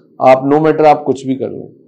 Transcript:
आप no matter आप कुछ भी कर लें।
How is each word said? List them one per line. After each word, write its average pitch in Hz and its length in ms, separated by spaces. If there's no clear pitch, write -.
आप 135 300
no 147 80
matter 156 260
आप 147 200
कुछ 131 220
भी 131 80
कर 110 160
लें। - 180